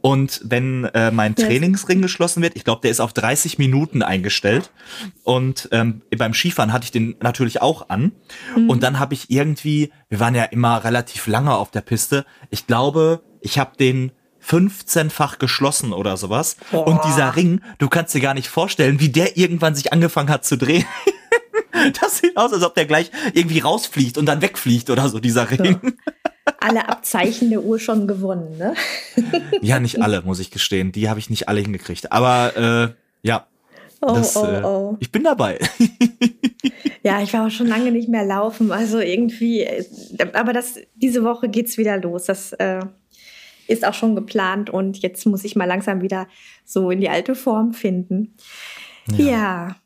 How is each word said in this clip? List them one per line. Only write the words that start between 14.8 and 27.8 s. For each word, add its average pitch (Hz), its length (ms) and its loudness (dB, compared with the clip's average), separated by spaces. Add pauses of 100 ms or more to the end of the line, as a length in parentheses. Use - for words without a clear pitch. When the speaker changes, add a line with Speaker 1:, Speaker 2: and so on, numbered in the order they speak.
Speaker 1:
geschlossen 139 520 0
oder 95 260 -2
sowas. 107 400 -2 (120)
Speaker 2:
Boah. 160 160 0
Speaker 1:
Und 160 200 4
dieser 147 300 2
Ring, 175 260 4 (180)
du 135 100 0
kannst 165 240 0
dir 143 80 0
gar 139 140 0
nicht 131 120 -6
vorstellen, 143 520 2
wie 151 100 4
der 165 280 2
irgendwann 170 360 2
sich 143 180 -2
angefangen 156 380 2
hat 151 160 0
zu 143 100 2
drehen. 139 340 2
<laughs> - 60 -12 (1040)
Das - 180 -2
sieht 359 180 2
aus, 226 160 4
als 180 100 2
ob 170 100 0
der 160 120 2
gleich 160 260 2 (220)
irgendwie 165 260 4
rausfliegt 139 580 0
und 151 80 2
dann 151 160 2
wegfliegt - 480 0
oder 135 200 2
so, 110 100 -4
dieser 117 320 2
Ring. 180 320 4
Speaker 2:
Ja, - 420 -6 (340)
alle 220 300 0
Abzeichen 226 600 0
der 220 140 0
Uhr 220 160 0
schon 214 280 -2